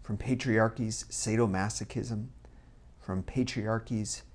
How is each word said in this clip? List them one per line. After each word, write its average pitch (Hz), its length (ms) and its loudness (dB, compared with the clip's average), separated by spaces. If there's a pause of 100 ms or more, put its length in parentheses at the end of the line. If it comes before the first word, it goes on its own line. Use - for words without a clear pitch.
From 104 140 -4
patriarchy's 113 920 2
sadomasochism. 110 1160 0 (720)
From 92 240 -2
patriarchy's 110 1000 -2 (140)